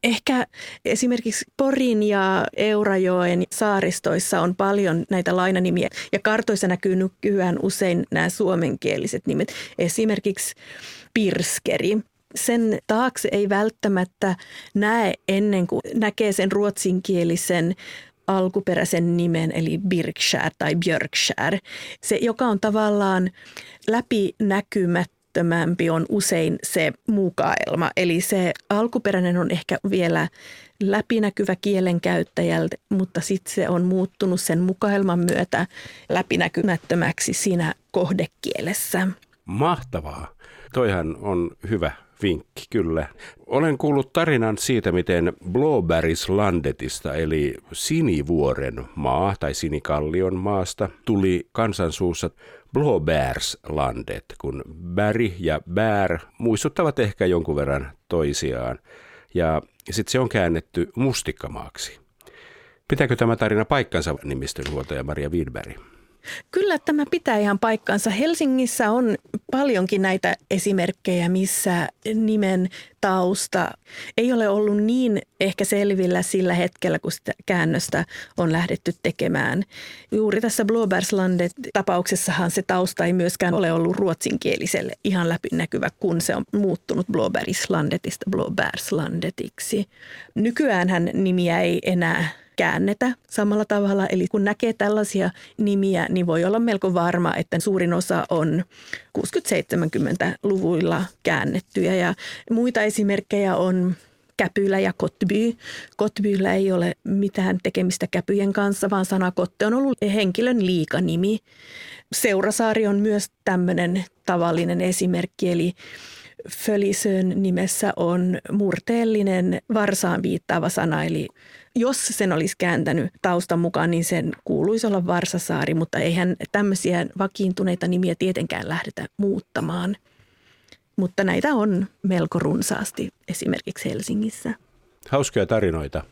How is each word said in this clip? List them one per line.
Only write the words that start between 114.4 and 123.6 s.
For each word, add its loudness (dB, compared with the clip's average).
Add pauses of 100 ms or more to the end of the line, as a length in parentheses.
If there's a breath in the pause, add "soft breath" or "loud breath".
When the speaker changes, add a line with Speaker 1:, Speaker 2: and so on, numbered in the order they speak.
Speaker 1:
esimerkki, 0
eli 2 (760 loud breath)
Fölisön 0
nimessä 0
on 0 (140)
murteellinen 0 (120)
Varsaan 2
viittaava -2
sana, 0
eli -4 (460 loud breath)
jos 0
sen 0
olisi 0
kääntänyt 0 (100)
taustan 0
mukaan, 0